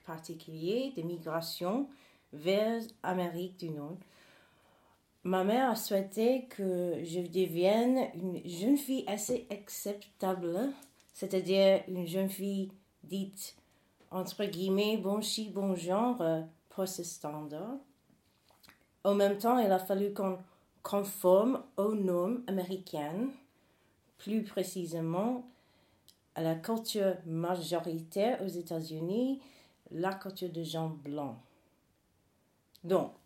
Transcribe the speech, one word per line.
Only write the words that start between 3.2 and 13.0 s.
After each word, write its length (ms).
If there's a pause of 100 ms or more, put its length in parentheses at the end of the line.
du 120
Nord, 280 (1300)
ma 180
mère 280
a 40
souhaité 760
que 520
je 200
devienne 760 (160)
une 340
jeune 300
fille 300
assez 420
acceptable, 1200 (440)
c'est-à-dire 720
une 180
jeune 240
fille 400 (320)